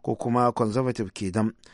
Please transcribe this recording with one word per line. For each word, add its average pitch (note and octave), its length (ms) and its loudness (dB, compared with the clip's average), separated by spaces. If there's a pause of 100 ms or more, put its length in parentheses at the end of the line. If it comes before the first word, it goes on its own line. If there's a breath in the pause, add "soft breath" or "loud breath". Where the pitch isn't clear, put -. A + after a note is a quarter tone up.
ko A#2 140 -2
kuma A#2+ 360 2
Conservative A#2 600 -2
kenan G#2+ 400 0 (200 loud breath)